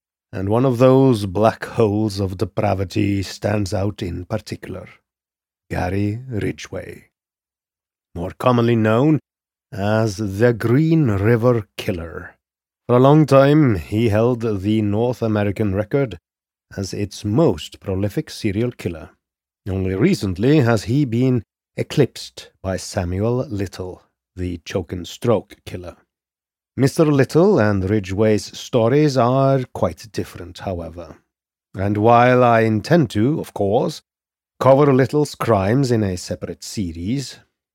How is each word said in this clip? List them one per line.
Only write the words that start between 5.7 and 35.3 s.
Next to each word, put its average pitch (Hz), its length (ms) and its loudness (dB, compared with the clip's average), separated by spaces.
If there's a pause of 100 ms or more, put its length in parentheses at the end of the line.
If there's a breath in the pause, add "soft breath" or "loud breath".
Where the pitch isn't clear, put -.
Gary 101 580 -4
Ridgway, 95 800 -10 (1040)
more 90 240 -10
commonly 120 380 2
known 117 440 2 (520)
as 107 460 -2
the 107 360 0
Green 143 560 2
River 110 580 2 (100)
Killer. 85 580 -8 (520)
For 120 100 4
a - 20 6
long 143 280 6
time, 139 480 6
he 104 340 0
held 113 320 2
the 107 400 0
North 107 400 -2
American 104 540 -2
record 104 420 -2 (580)
as 98 160 -6
its 101 320 -8
most 104 560 0
prolific 101 520 -6
serial 110 400 -4
killer. 80 400 -10 (580)
Only 95 240 -2
recently 117 680 2
has 113 240 0
he 139 200 0
been 123 380 0 (340)
eclipsed - 720 -4 (140)
by 92 140 -4
Samuel 104 720 -4
Little, 95 540 -10 (340)
the 90 300 -8
choke - 260 -6
and 90 160 -10
stroke - 500 -4 (100)
killer. 90 300 -14 (760)
Mister 135 300 2
Little 151 540 4
and 101 280 0
Ridgway's 104 720 -2
stories 131 600 0
are 131 480 2 (100)
quite - 360 -6
different, 87 460 -12
however. 82 640 -10 (580)
And 101 180 -2
while 120 480 6
I 117 180 4
intend 113 500 2
to, 135 280 0
of - 140 -12
course, 123 480 -2 (580)
cover 139 320 4
Little's 135 440 0